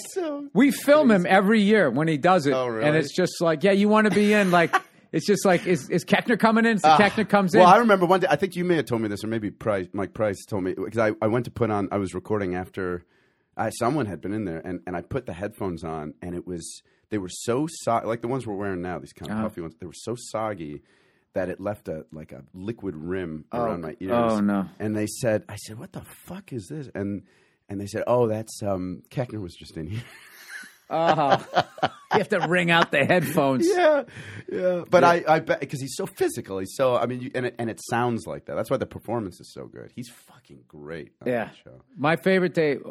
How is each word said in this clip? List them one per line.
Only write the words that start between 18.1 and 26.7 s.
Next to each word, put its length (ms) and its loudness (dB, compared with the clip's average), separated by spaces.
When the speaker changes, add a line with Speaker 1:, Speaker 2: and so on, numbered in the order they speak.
Speaker 1:
the 60 -8
ones 200 -6
we're 80 -8
wearing 260 -6
now, 160 -8
these 160 -16
kind 180 -16
of 60 -6
Speaker 2:
Uh-huh. 100 -4
Speaker 1:
puffy 140 -10
ones, 180 -12
they 60 -14
were 80 -14
so 240 -10
soggy 640 -8
that 120 -2
it 140 -10
left 260 -8
a, 240 -10
like, 200 -16
a 120 -20
liquid 400 -8
rim 560 -8
Speaker 2:
Oh, 100 -4
Speaker 1:
around 200 -4
my 100 -10
Speaker 2:
g-, 140 -16
Speaker 1:
ears. 80 -2
Speaker 2:
oh, 260 2
no. 260 0
Speaker 1:
And 160 -4
they 100 -2
said, 420 -2
I 100 -12
said, 200 -14
"What 160 -16
the 80 -12
fuck 260 -16
is 200 -10